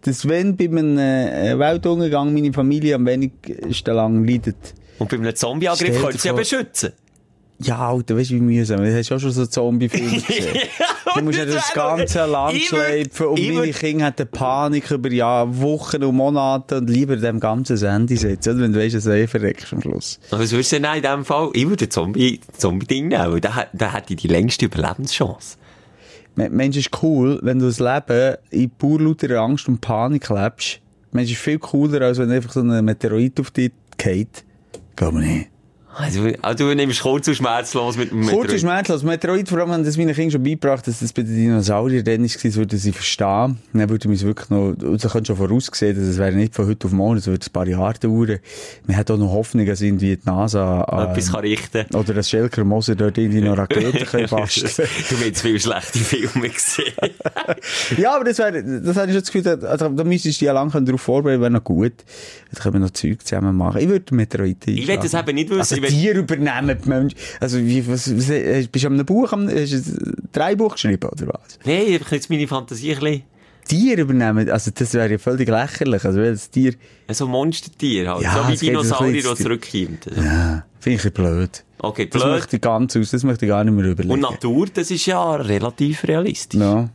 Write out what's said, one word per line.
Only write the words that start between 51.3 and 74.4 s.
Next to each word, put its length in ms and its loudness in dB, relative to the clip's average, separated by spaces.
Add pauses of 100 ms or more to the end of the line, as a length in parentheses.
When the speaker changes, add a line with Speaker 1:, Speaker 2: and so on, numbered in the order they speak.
Speaker 2:
kann 80 -2
richten. 460 -2 (100)
Speaker 1:
oder 180 0
dass 160 -2
Schelker 340 0
Moser 300 2
dort 240 0
irgendwie 220 2
noch 180 2
Raketen 480 0
Speaker 2:
<laughs> 0 -
Speaker 1:
können 220 0
basteln. 480 -2
Speaker 2:
Du 400 -2
hast 200 0
zu 120 -4
viele 120 2
schlechte 380 -2
Filme 520 0
gesehen. 480 -4
Speaker 1:
<laughs> 1000 -4
Ja, 160 4
aber 100 0
das 140 0
wäre, 240 0
das 340 -2
habe 120 0
ich 60 2
schon 80 2
das 100 -8
Gefühl, 100 2
da, 120 2 (120)
also, 220 0
da 160 0
müsstest 320 2
du 20 -6
dich 80 -2
ja 60 4
lange 180 2 (120)
darauf 180 2
vorbereiten, 400 2
wäre 100 2
noch 140 2
gut. 280 2 (600)
Da 80 -14
können 160 -2
wir 40 4
noch 100 2
Zeug 360 -4
zusammen 300 0
machen. 240 0
Ich 80 2
würde 260 0
Meteoriten 640 -2
Speaker 2:
Ich 100 -4
will 100 0
das 100 -2
Speaker 1:
einschlagen. 240 -2
Speaker 2:
eben 60 0
nicht 140 -2
wissen. 100 2
Speaker 1:
Also, 220 0
Speaker 2:
Wenn 80 0
Speaker 1:
Tiere 280 2
übernehmen 640 0
die 40 0
Menschen. 300 0 (220)
Also, 180 0
wie, 300 2
was, 280 0
was, 140 0
äh, 400 2
bist 140 0
du 40 2
an 60 2
einem 120 2
Buch, 260 2
am, 160 0
hast 240 0
du 40 0
ein 380 -4 (180)
Drehbuch 420 0
geschrieben, 360 0
oder 180 -8
was? 360 -16
Speaker 2:
Nein, 220 2
ich 180 4
habe 100 -4
jetzt 160 -4
meine 180 0
Fantasie 460 -4
ein 60 -6
bisschen 220 -2 (460)
Speaker 1:
Tiere 320 4
übernehmen, 500 2